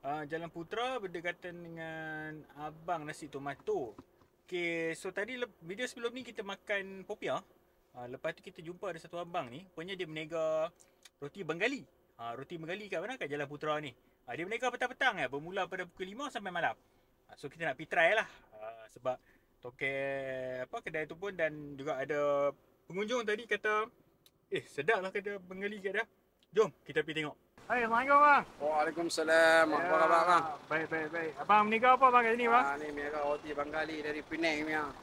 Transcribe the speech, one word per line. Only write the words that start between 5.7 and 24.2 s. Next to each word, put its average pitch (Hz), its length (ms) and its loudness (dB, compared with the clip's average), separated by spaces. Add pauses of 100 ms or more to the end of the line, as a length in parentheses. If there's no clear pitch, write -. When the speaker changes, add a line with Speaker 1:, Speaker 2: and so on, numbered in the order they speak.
Speaker 1:
sebelum 240 280 -8
ni 254 100 -12
kita 233 200 -12
makan 196 600 -6
popiah. 180 400 -4 (500)
Ah, 123 140 -14
lepas 131 240 -8
tu - 100 -12
kita 185 200 -18
jumpa 175 260 -12
ada 165 120 -8
satu 170 200 -12
abang 175 300 -6
ni. 156 180 -14
Rupanya 180 280 -10
dia 185 120 -6
berniaga 156 640 -2 (480)
roti 147 240 -10
Bengali. 190 400 -2 (320)
Ah, 117 180 -10
roti 135 220 -10
Bengali 175 320 -8
kat 185 140 -4
mana? 233 160 -8
Kat 190 100 -8
Jalan 143 200 -4
Putra 147 300 -4
ni. 151 140 -6 (320)
Ah, 120 100 -10
dia 147 120 -4
berniaga 233 260 -2
petang-petang, 247 480 -2
eh, 143 80 0
bermula 170 400 -4
pada 185 160 -8
pukul 180 240 -10
lima 240 220 -10
sampai 202 240 -8
malam. 151 260 -2 (480)
Ah, - 80 -20
so - 140 -14
kita 160 160 -8
nak 143 100 -2
pergi 160 160 -12
try 170 220 6
lah. 220 160 2 (240)
Ah, 110 360 -14
sebab 123 280 -4 (420)
tokek, 135 1040 -4
apa, - 180 -10
kedai 160 240 -6
tu 160 120 -10
pun 196 180 -8
dan 160 160 0 (240)
juga 135 240 -4
ada 143 560 2 (320)
pengunjung 214 380 -2
tadi 214 200 -2
kata, 214 460 0 (560)